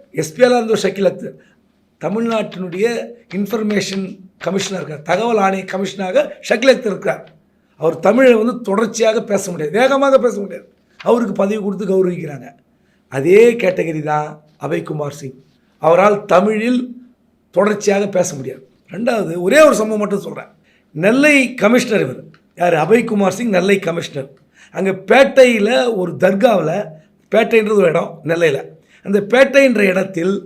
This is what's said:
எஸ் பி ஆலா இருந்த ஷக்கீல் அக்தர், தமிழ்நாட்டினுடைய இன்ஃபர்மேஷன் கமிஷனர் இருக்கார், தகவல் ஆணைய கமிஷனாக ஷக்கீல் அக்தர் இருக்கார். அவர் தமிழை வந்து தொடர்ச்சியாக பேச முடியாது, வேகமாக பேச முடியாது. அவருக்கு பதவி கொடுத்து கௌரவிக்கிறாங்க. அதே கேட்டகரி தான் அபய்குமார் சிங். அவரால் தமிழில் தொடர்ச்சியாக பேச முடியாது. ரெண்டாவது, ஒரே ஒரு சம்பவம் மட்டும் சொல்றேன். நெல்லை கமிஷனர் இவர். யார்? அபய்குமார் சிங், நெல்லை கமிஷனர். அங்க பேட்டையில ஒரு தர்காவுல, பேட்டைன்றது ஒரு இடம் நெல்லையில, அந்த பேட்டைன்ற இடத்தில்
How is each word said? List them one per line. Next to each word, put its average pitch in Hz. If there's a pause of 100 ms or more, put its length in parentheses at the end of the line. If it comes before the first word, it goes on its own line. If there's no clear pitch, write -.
(120)
எஸ் -
பி 247
ஆலா 247
இருந்த 226
ஷக்கீல் 190
அக்தர், - (640)
தமிழ்நாட்டினுடைய 190 (500)
இன்ஃபர்மேஷன் 202 (320)
கமிஷனர் 185
இருக்கார், 147
தகவல் 220
ஆணைய 190
கமிஷனாக 190 (160)
ஷக்கீல் 240
அக்தர் 208
இருக்கார். - (520)
அவர் 156
தமிழை 240
வந்து 226
தொடர்ச்சியாக 220
பேச 196
முடியாது, 165
வேகமாக 269
பேச 214
முடியாது. 175 (340)
அவருக்கு 220
பதவி 202
கொடுத்து 196
கௌரவிக்கிறாங்க. 175 (600)
அதே 190
கேட்டகரி 156
தான் 151 (200)
அபய்குமார் 151
சிங். 135 (400)
அவரால் 196
தமிழில் 220 (720)
தொடர்ச்சியாக 202
பேச 185
முடியாது. 131 (240)
ரெண்டாவது, 185
ஒரே 240
ஒரு 277
சம்பவம் 214
மட்டும் 202
சொல்றேன். 156 (400)
நெல்லை 254
கமிஷனர் 214
இவர். - (320)
யார்? 175
அபய்குமார் 196
சிங், 220
நெல்லை 190
கமிஷனர். 160 (420)
அங்க 190
பேட்டையில 240
ஒரு 180
தர்காவுல, 196 (600)
பேட்டைன்றது 220
ஒரு 196
இடம் -
நெல்லையில, 160 (420)
அந்த 196
பேட்டைன்ற 269
இடத்தில் 190 (120)